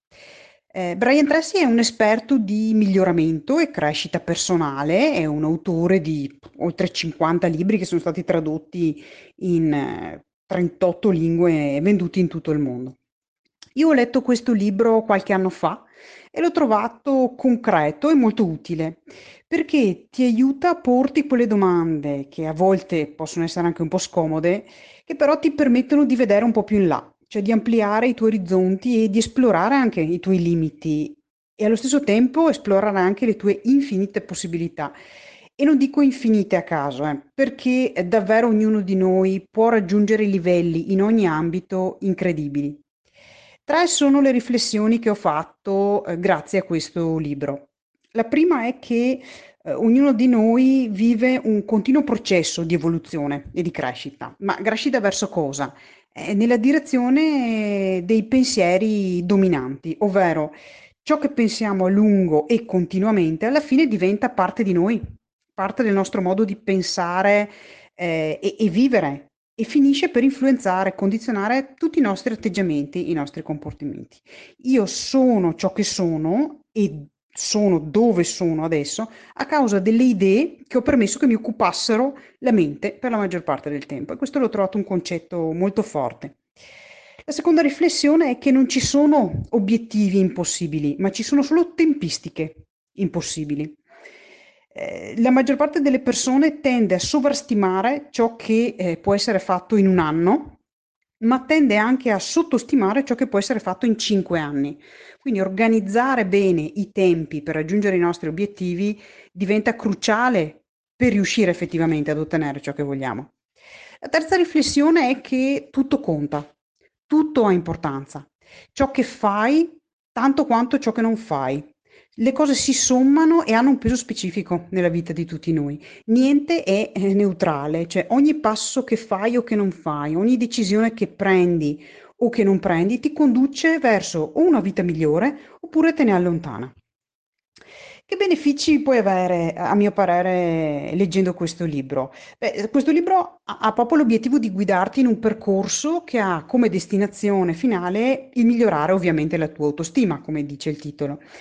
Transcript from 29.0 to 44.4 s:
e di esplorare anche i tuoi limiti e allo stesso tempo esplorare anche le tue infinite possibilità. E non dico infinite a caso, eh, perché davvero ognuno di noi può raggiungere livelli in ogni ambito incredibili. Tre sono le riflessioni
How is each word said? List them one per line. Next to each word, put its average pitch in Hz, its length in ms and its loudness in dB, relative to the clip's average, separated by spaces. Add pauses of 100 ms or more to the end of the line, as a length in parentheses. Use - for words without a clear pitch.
e 220 80 0
di 208 80 0
esplorare 226 560 2
anche 240 260 0
i 165 180 -2
tuoi 185 220 0
limiti 160 760 -2 (400)
e 214 100 -2
allo 220 100 2
stesso 269 260 0
tempo 254 480 2
esplorare 202 500 0
anche 190 280 0
le 214 80 2
tue 202 300 -2
infinite 220 560 0
possibilità. 165 680 -8 (640)
E 277 80 -4
non 294 140 6
dico 269 240 2
infinite 220 540 2
a 170 80 0
caso, 143 440 -4
eh, 143 120 -4 (120)
perché 254 600 0 (140)
davvero 220 400 2
ognuno 214 340 2
di 190 140 -2
noi 190 540 2
può 220 200 2
raggiungere 208 540 2
livelli 175 680 0
in 190 120 2
ogni 214 240 2
ambito 170 720 -4
incredibili. 151 800 -4 (880)
Tre 320 180 2
sono 285 360 4
le 269 100 4
riflessioni 233 680 0